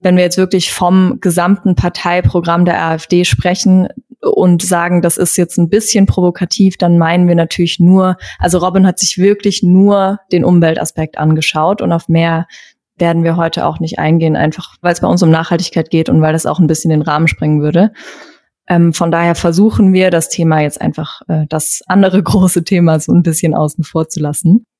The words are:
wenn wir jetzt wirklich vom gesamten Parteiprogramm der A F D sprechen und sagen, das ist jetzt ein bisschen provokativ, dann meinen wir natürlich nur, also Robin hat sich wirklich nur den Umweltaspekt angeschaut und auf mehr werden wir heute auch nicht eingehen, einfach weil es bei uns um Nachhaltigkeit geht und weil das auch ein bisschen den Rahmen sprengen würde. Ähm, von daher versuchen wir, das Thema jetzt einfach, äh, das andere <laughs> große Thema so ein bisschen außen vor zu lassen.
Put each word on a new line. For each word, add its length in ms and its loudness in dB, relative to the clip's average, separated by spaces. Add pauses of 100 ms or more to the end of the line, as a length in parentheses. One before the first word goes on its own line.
wenn 160 2
wir 60 4
jetzt 140 -2
wirklich 340 0
vom 500 2
gesamten 540 0
Parteiprogramm 880 0
der 180 -2
A 120 -2
F 120 -10
D 160 2
sprechen 640 0 (340)
und 400 2
sagen, 400 0
das 160 -2
ist 200 -2
jetzt 200 -2
ein 120 0
bisschen 360 0
provokativ, 720 -2
dann 200 2
meinen 300 2
wir 80 2
natürlich 440 -2
nur, 380 4 (200)
also 200 0
Robin 280 2
hat 140 0
sich 180 -4
wirklich 460 0
nur 560 2 (120)
den 120 0
Umweltaspekt 760 0
angeschaut 640 -2
und 120 -2
auf 160 -6
mehr 380 0 (500)
werden 280 0
wir 100 0
heute 300 -2
auch 160 -4
nicht 180 -8
eingehen, 380 0
einfach 440 -4
weil 120 -2
es 80 -6
bei 60 0
uns 140 0
um 80 4
Nachhaltigkeit 600 -2
geht 180 0
und 140 2
weil 100 2
das 140 -4
auch 140 -4
ein 80 4
bisschen 240 -2
den 100 0
Rahmen 260 -2
sprengen 340 -2
würde. 300 2 (760)
Ähm, 240 2
von 180 -2
daher 240 0
versuchen 560 2
wir, 200 2
das 180 -2
Thema 320 0
jetzt 180 -4
einfach, 480 -8
äh, 220 -2
das 380 -4
andere 360 2
<laughs> 0 -
große 400 0
Thema 360 2
so 120 -4
ein 100 4
bisschen 320 -2
außen 300 -2
vor 240 -4
zu 140 -8
lassen. 440 -2 (140)